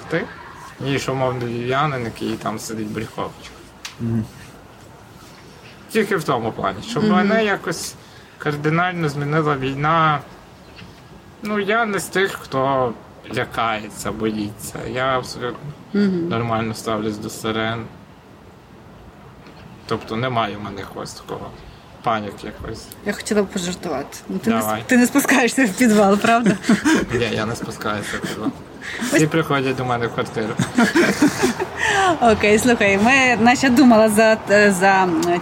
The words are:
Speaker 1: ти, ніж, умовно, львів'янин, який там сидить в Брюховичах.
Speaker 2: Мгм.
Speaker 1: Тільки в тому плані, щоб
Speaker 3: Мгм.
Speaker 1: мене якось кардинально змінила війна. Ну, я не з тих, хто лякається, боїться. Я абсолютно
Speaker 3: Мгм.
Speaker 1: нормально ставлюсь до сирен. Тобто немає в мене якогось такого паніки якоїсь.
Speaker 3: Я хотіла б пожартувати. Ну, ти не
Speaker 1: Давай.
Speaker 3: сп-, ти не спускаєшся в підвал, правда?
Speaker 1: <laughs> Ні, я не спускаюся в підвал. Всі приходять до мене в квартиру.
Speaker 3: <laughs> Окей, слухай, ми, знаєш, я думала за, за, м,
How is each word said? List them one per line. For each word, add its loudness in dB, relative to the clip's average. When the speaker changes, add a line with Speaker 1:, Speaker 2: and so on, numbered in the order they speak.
Speaker 1:
ти, -2
ніж, -2
умовно, -2
львів'янин, -2
який -6
там -6
сидить -8
в -10
Брюховичах. -10
Speaker 2:
Мгм. -2
Speaker 1:
Тільки 0
в -4
тому -2
плані, -4
щоб -2
Speaker 3:
Мгм. 4
Speaker 1:
мене 2
якось -4
кардинально -2
змінила 0
війна. 0
Ну, -4
я 2
не -2
з -6
тих, 0
хто 0
лякається, -4
боїться. -6
Я 0
абсолютно -8
Speaker 3:
Мгм. 0
Speaker 1:
нормально -2
ставлюсь -4
до -10
сирен. -4
Тобто -6
немає -2
в -12
мене -10
якогось -12
такого -12
паніки -4
якоїсь. -12
Speaker 3:
Я -2
хотіла 0
б -2
пожартувати. -8
Ну, -4
ти -2
не 2
Speaker 1:
Давай. -2
Speaker 3:
сп-, -10
ти 4
не 6
спускаєшся 2
в 2
підвал, 6
правда? 4
Speaker 1:
<laughs> 2
Ні, 2
я -2
не -4
спускаюся -6
в -6
підвал. -4
Всі 4
приходять 0
до -4
мене 0
в -4
квартиру. -4
Speaker 3:
<laughs> 6
Окей, 4
слухай, 4
ми, 4
знаєш, 4
я 4
думала 8
за, 6
за, 6
м, 2